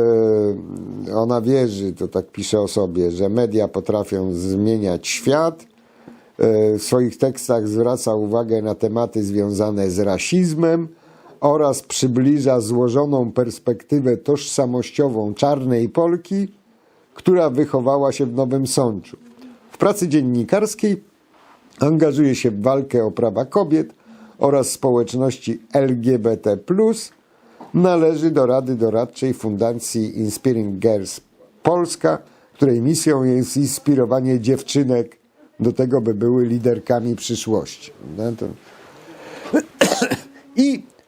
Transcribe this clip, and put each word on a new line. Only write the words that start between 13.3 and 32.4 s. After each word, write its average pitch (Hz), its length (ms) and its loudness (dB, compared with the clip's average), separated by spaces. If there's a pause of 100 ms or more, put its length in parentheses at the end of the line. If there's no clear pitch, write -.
perspektywę 123 840 0
tożsamościową 123 1160 -2
czarnej 127 560 0
Polki, 175 580 -2 (640)
która 180 360 2
wychowała 135 600 0
się 135 140 -2
w 117 80 -6
Nowym 135 340 -2
Sączu. 117 500 -2 (540)
W - 60 -20
pracy 202 300 2
dziennikarskiej 151 960 0 (760)
angażuje 147 560 4
się 120 160 0
w 101 100 -6
walkę 131 440 2
o 107 60 -2
prawa 113 340 -2
kobiet 156 480 0 (460)
oraz 139 320 2
społeczności 123 880 -2 (120)
L 131 280 2
G 123 180 2
B 110 180 0
T 101 200 0
plus. 220 540 0 (640)
Należy 165 580 4
do 143 140 4
Rady 127 300 2
Doradczej 117 580 0
Fundacji 113 840 -4
Inspiring 107 600 -2
Girls 104 420 0 (420)
Polska, 170 540 0 (360)